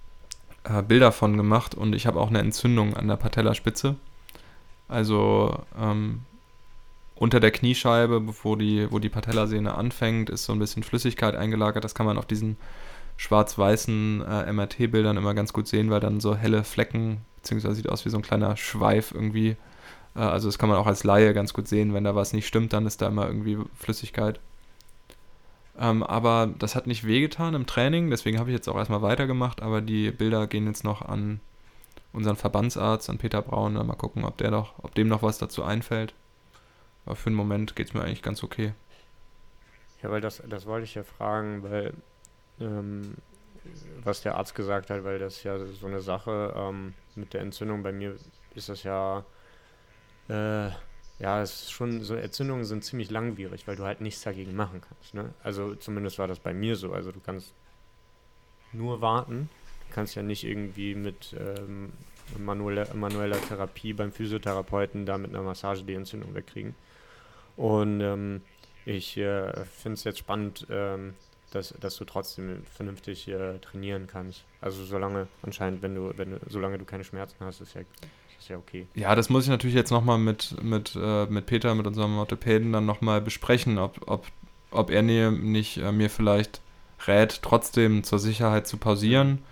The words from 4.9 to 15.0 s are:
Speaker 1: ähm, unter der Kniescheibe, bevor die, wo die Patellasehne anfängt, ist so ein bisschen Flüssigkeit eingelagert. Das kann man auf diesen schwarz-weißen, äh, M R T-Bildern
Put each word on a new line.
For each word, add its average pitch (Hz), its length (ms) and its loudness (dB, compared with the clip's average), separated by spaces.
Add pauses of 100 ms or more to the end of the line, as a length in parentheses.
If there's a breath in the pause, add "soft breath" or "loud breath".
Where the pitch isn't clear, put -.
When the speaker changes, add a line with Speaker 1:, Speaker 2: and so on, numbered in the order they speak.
Speaker 1:
ähm, 107 420 0 (960)
unter 120 240 6
der 110 140 8
Kniescheibe, 117 680 6
bevor 107 380 0
die, 107 320 2
wo 107 80 2
die 104 120 0
Patellasehne 107 680 2
anfängt, 113 520 0
ist - 160 -4
so - 80 0
ein 107 60 2
bisschen 104 240 0
Flüssigkeit 117 540 2
eingelagert. 107 480 2
Das 107 100 -6
kann 110 120 2
man 107 120 2
auf - 80 -4
diesen 107 300 0 (600 loud breath)
schwarz-weißen, 107 1120 2
äh, 104 180 0
M 104 140 -2
R 101 100 0
T-Bildern 110 480 4